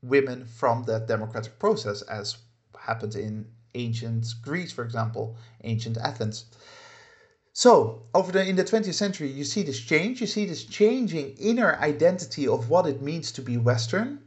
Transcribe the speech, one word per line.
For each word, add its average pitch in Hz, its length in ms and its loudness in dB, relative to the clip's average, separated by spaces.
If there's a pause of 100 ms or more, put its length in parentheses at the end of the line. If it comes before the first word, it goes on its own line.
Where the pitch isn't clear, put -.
women 127 440 2
from 117 400 0
that 110 220 -2
democratic 110 520 -4
process, 143 440 -2
as 104 340 -8 (420)
happened 113 360 -4
in 107 300 -8 (300)
ancient 113 500 -4 (160)
Greece, 170 300 -6
for 123 120 -8
example, 113 540 -6 (260)
ancient 113 340 -4
Athens. - 480 -6 (1080)
So, 165 640 6
over 180 160 2
the, 190 120 2
in 190 120 -2
the 180 80 4
twentieth 202 320 0
century, 190 320 -2
you 135 160 -8
see - 180 -2
this 135 180 -4
change, 190 400 0
you 226 80 -2
see 208 180 -2
this 165 180 -6
changing 208 720 2
inner 214 380 2
identity 151 720 2
of 120 240 2
what 175 160 6
it 135 160 -2
means 151 300 -6
to 131 100 -12
be 120 140 -2
Western, 175 680 0